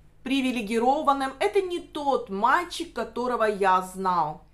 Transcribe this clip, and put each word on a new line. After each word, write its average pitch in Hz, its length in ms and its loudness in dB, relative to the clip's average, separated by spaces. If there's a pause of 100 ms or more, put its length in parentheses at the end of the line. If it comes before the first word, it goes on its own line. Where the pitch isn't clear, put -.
(240)
привилегированным. 262 1160 0
Это 403 220 2
не 349 180 -4
тот 277 500 -4
мальчик, 285 640 0
которого 233 520 -2
я 190 360 4
знал. 180 600 -2 (120)